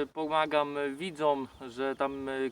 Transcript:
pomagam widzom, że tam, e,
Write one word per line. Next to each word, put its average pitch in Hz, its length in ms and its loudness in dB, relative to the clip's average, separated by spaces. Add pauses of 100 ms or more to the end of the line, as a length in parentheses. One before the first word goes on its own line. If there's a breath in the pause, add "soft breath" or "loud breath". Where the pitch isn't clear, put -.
(140)
pomagam 151 600 2 (200)
widzom, 147 520 0 (220)
że 131 260 -2
tam, 139 340 -2
e, - 20 -4 (200)